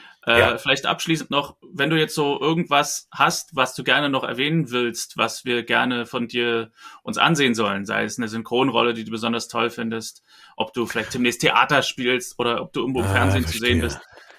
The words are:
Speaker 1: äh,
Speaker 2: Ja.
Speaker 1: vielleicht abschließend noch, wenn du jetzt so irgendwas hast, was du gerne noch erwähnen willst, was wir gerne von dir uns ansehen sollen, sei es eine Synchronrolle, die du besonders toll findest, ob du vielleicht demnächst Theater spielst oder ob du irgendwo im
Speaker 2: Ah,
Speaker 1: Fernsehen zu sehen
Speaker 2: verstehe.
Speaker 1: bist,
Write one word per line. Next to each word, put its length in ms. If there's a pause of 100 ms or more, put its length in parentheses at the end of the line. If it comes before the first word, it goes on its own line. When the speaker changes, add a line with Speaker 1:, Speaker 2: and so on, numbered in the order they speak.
(260)
Speaker 1:
äh, 120
Speaker 2:
Ja. 200
Speaker 1:
vielleicht 280
abschließend 440
noch, 260 (160)
wenn 180
du 80
jetzt 160
so 260
irgendwas 720
hast, 440
was 180
du 100
gerne 240
noch 160
erwähnen 460
willst, 460
was 280
wir 180
gerne 420
von 240
dir 440 (320)
uns 140
ansehen 360
sollen, 320
sei 180
es 140
eine 100
Synchronrolle, 640
die 120
du 80
besonders 360
toll 220
findest, 520 (340)
ob 180
du 120
vielleicht 280
demnächst 280
Theater 400
spielst 560
oder 240
ob 100
du 80
irgendwo 200
im 60
Speaker 2:
Ah, 60
Speaker 1:
Fernsehen 340
zu 120
sehen 220
Speaker 2:
verstehe. 200
Speaker 1:
bist, 0 (380)